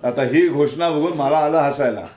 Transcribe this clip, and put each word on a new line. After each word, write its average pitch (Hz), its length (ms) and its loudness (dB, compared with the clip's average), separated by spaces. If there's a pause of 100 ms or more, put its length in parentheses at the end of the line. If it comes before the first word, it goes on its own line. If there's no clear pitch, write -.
आता 123 200 -2
ही 160 260 2
घोषणा 147 400 0
बघून 160 240 -2
मला 147 240 0
आलं 156 200 2
हसायला. 139 600 -2